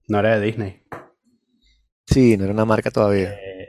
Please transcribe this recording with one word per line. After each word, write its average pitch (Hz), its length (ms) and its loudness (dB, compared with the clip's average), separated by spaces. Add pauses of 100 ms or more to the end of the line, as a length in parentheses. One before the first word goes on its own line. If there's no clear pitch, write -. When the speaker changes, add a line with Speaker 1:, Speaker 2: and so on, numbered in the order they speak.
Speaker 1:
no 104 100 0
era 107 220 2
de 104 60 -2
Disney. 107 360 -8 (1200)
Speaker 2:
Sí, 120 320 4
no 98 60 -2
era 98 100 -2
una 110 100 0
marca 110 260 0
todavía. 101 440 0
Speaker 1:
Eh, 95 340 -16